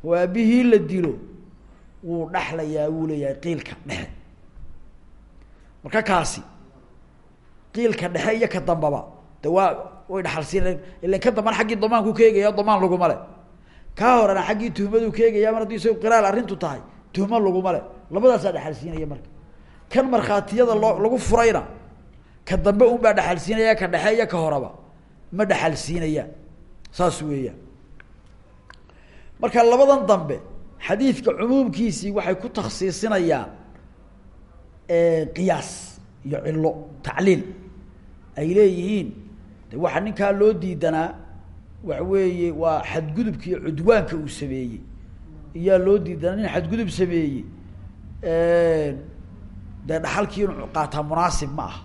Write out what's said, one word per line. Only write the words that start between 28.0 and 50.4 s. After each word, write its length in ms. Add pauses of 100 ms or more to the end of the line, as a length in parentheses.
Marka 220
labadan 440
dambe, 300 (440)
xadiidka 580
cumuumkiisii 720
waxay 300
ku 80
takhsiisinayaan, 1000 (1400)
ee, 460
qiyaas 360 (540)
iyo 180
cillo, 280 (320)
tacliil 400 (920)
ay 180
leeyihiin. 540 (600)
De 60
waxa 240
ninkaa 320
loo 200
diidanaa, 580 (760)
waxa 200
weeye, 480
waa 300
xadgudubka 640
iyo 140
cudwaanka 560
uu 120
sameeyey. 520 (720)
Iyaa 240
loo 200
diidanaa 380
nin 120
xadgudub 400
sameeyey. 560 (760)
Ee, 760 (880)
de 140
dhaxalkii 460